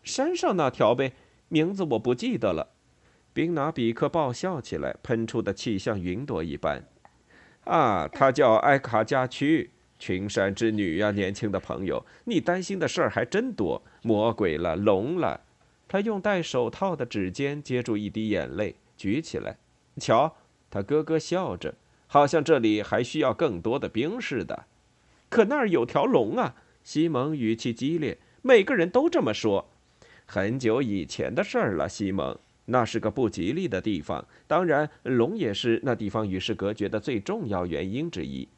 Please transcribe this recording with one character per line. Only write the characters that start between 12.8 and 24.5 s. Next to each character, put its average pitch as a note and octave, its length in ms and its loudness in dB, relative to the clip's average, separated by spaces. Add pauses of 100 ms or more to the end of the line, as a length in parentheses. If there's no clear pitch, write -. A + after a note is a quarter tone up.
事 D#3+ 160 0
儿 A2+ 60 2
还 - 140 -2
真 A3+ 300 -2
多， D#2 300 -2 (180)
魔 A2+ 320 2
鬼 E2+ 240 0
了， E2 180 -2
龙 G#2+ 440 2
了。” G#2+ 220 -2 (460)
他 G3 140 -2
用 G#3 180 -2
戴 F#3+ 220 0
手 B2 280 0
套 F#3+ 260 -2
的 C3 100 -4
指 F#2+ 260 -2
尖 C#3 300 -4
接 B2 220 -2
住 A#2 120 0
一 G#2 140 -4
滴 A2 200 -4
眼 D#2+ 200 0
泪， F2+ 260 -4 (220)
举 A2 240 -2
起 - 160 -8
来。 - 200 -8 (400)
“瞧。” C3 380 4 (360)
他 G2+ 100 -4
咯 D3 220 0
咯 D#3 160 0
笑 E3+ 360 -4
着 D#2+ 200 -8 (320)
，“好 D3 180 8
像 D3+ 180 2
这 D3+ 140 6
里 G#2+ 240 4
还 A2 220 0
需 D#3 160 -4
要 C3 140 2
更 G2+ 280 -2
多 A#2+ 160 0
的 A2+ 100 -4
兵 D#3+ 320 -4
似 B2 240 -4
的。 - 220 -8 (640)